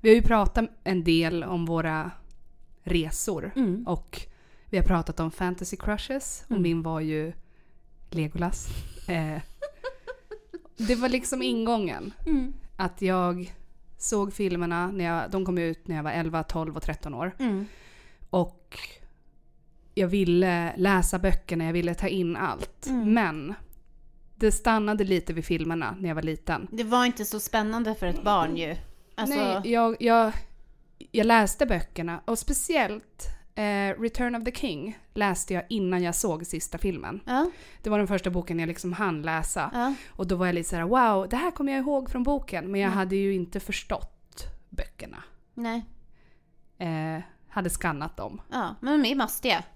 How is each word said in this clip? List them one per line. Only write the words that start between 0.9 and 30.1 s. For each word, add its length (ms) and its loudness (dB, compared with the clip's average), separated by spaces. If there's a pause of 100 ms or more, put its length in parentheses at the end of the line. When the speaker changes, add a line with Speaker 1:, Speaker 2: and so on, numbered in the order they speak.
Speaker 1:
del 400 4
om 220 -2
våra 440 0 (720)
resor 720 0
Speaker 2:
Mm. 300 2
Speaker 1:
och 340 -4 (500)
vi 60 0
har 80 6
pratat 360 4
om 100 0
fantasy 460 -4
crushes 680 -4
och 60 -10
Speaker 2:
Mm. 120 2
Speaker 1:
min 200 2
var 180 -2
ju 320 -2 (800)
Legolas. 560 -2 (420)
Eh, 320 -2 (680)
Speaker 2:
<laughs> 680 -16
Speaker 1:
det 180 2
var 140 0
liksom 340 -2
ingången. 680 -2 (140)
Speaker 2:
Mm. 260 2 (240)
Speaker 1:
Att 260 -4
jag 520 0 (440)
såg 340 -2
filmerna 600 0
när 120 -2
jag, 260 -2
de 140 0
kom 140 0
ut 300 -2
när 80 -2
jag 60 -4
var 80 -2
elva, 320 -2
tolv 340 -4
och 60 -8
tretton 320 -6
år. 240 -4
Speaker 2:
Mm. 280 -2 (720)
Speaker 1:
Och 400 -4 (1160)
jag 140 2
ville 680 4
läsa 420 4
böckerna, 460 2
jag 80 0
ville 220 0
ta 140 -2
in 280 0
allt. 500 -6
Speaker 2:
Mm. 280 2
Speaker 1:
Men 400 0 (840)
det 160 6
stannade 520 2
lite 280 2
vid 120 -4
filmerna 540 -2
när 100 -4
jag 60 -2
var 80 -2
liten. 500 -4
Speaker 2:
Det 120 -4
var 200 4
inte 200 0
så 160 -6
spännande 540 0
för 120 -4
ett 180 0
barn 320 2
ju. 200 -4 (380)
Alltså 220 0
Speaker 1:
Nej, 360 0
jag, 300 4
jag, 300 6 (800)